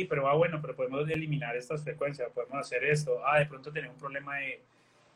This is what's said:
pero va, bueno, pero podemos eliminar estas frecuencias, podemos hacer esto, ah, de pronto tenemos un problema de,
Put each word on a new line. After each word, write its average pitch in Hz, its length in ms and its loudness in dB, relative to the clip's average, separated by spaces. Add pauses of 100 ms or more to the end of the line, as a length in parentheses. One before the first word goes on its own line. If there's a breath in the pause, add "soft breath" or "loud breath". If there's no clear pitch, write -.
pero 143 140 2
va, 139 120 6
bueno, 165 260 4
pero 131 140 -6
podemos 135 340 0
eliminar 147 460 -2
estas 151 280 -4
frecuencias, 139 480 -4
podemos 127 280 -4
hacer 123 260 -2
esto, 147 400 2
ah, 147 140 6
de 143 60 6
pronto 143 260 -10
tenemos 135 240 -8
un - 60 -20
problema 139 380 -6
de, 135 220 -6 (540 soft breath)